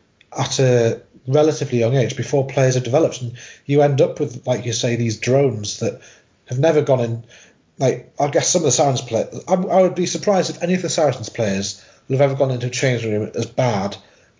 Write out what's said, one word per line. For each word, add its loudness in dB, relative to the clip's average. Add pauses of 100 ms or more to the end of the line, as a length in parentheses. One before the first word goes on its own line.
(380)
at -4
a 4 (240)
relatively 2
young 2
age 0
before -2
players 2
have 0
developed. 0
And -10 (280)
you 4
end 2
up 2
with, -6
like -2
you -4
say, -2
these -2
drones 0
that -6 (460)
have -6
never 4
gone 2
in. -4 (560)
Like, -2
I 0
guess 0
some 0
of -2
the 4
Saracens 0
play-, -2 (180)
I, 2
I 2
would 2
be -2
surprised 0
if -10
any 0
of 0
the -4
Saracens 0
players -4 (240)
will -2
have 4
ever -4
gone 2
into -4
a -4
changing -2
room -2
as -4
bad -2 (440)